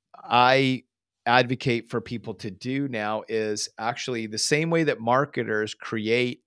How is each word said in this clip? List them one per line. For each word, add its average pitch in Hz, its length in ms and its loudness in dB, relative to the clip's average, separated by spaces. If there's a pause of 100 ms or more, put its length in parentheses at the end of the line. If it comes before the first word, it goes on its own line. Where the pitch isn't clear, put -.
(160)
I 131 680 4 (420)
advocate 120 640 2
for 117 120 -4
people 113 340 -10
to 98 160 -10
do 131 360 -6
now 107 420 -4
is 110 400 -4 (100)
actually 117 480 -4
the 107 100 -10
same 151 320 0
way 165 160 2
that 123 160 0
marketers 117 720 0
create 117 720 -2